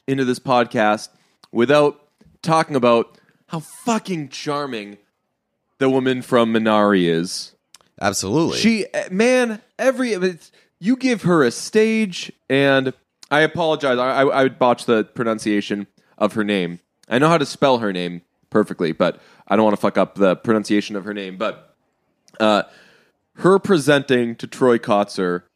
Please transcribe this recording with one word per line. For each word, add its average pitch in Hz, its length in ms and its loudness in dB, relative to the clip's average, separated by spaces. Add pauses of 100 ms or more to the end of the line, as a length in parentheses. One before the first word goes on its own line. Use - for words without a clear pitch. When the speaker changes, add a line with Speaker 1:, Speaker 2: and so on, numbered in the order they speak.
Speaker 1:
into 135 180 -2
this 123 140 -2
podcast 113 720 0 (420)
without 143 500 2 (400)
talking 160 340 0
about 120 420 2 (300)
how 165 120 -8
fucking 185 720 -6
charming 127 680 -8 (800)
the 135 120 2
woman 131 320 0
from 117 320 2
Minari 104 540 2
is. 85 460 -4 (480)
Speaker 2:
Absolutely. 98 580 -2
Speaker 1:
She, 220 340 0
eh, - 180 -6
man, 233 500 0 (180)
every, 247 340 -2
it's, 180 380 -6 (280)
you 240 180 0
give 247 240 -2
her 165 220 4
a 120 80 2
stage, 220 800 -2 (180)
and 135 420 2 (400)
I 147 100 2
apologize. 156 560 0
I, 131 260 0
I, - 20 4
I 135 180 2
would 127 160 -2
botch 123 260 2
the 110 200 2
pronunciation 107 840 -4 (300)
of 104 160 -2
her 110 100 -2
name. 90 360 -2 (280)
I 117 120 0
know 151 100 4
how 170 80 2
to 139 80 0
spell 127 320 0
her 104 160 -4
name 87 300 -8 (260)
perfectly, 92 420 0
but 85 300 -2 (260)
I 98 80 0
don't 110 80 4
wanna 104 140 2
fuck 101 200 -2
up 95 180 0
the 92 200 2
pronunciation 107 640 -2
of 92 80 -12
her 104 80 -10
name. 95 240 -12
But, - 380 -10 (680)
uh, 107 220 2 (760)
her 190 200 4
presenting 135 760 2
to 120 100 -14
Troy 120 300 2
Kotsur 101 680 -2 (120)